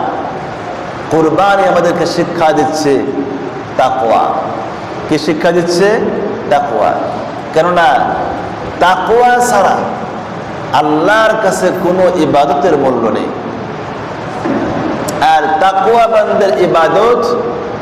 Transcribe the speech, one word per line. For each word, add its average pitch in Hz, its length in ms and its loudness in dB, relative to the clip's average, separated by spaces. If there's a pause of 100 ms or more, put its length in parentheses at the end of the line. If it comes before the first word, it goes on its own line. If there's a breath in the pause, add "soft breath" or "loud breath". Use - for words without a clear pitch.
(1120)
কুরবানি 170 600 4
আমাদেরকে 170 340 2
শিক্ষা 165 460 0
দিচ্ছে 147 420 2 (840)
তাকওয়া। 123 460 2 (840)
কি 156 80 2
শিক্ষা 170 340 0
দিচ্ছে? 175 360 2 (640)
তাকওয়া। 113 420 2 (640)
কেননা 175 340 4 (920)
তাকওয়া 226 520 4 (180)
ছাড়া 185 260 2 (1000)
আল্লাহর 175 720 2
কাছে 185 240 0 (160)
কোনো 185 200 2 (120)
ইবাদতের 151 640 2
মূল্য 127 320 0
নেই। 104 200 -2 (2000)
আর 156 100 2 (160)
তাকওয়াবানদের 196 1000 2
ইবাদত 170 640 2 (600)